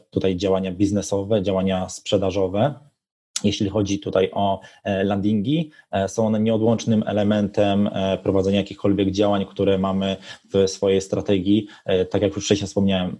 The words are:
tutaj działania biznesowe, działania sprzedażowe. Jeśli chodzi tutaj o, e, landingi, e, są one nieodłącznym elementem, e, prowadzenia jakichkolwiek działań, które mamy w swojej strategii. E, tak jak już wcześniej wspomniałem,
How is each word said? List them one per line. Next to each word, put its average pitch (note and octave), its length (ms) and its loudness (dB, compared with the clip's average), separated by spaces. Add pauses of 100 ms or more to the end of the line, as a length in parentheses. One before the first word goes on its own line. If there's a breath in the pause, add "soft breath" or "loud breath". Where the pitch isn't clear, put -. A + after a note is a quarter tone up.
tutaj F#2+ 260 0
działania F#2+ 360 0
biznesowe, G2 680 0
działania F#2+ 480 -2
sprzedażowe. G2 840 -2 (720)
Jeśli G2+ 260 0
chodzi G2 300 -2
tutaj F#2+ 340 0
o, G2 260 -2 (240 loud breath)
e, G2 200 0
landingi, G#2 680 0 (200 loud breath)
e, G2 180 0
są A2 180 0
one G#2+ 120 0
nieodłącznym A2 680 2
elementem, G2+ 840 2
e, F#2+ 240 -2
prowadzenia G2 400 0
jakichkolwiek G2 540 0
działań, G2+ 340 0
które G2 320 0
mamy F#2+ 400 -2 (360 loud breath)
w G2 160 4
swojej G2 320 2
strategii. G2+ 680 0 (180 loud breath)
E, F#2 200 2
tak - 160 -2
jak G2+ 140 2
już G2+ 100 -6
wcześniej G2+ 220 0
wspomniałem, F#2+ 520 0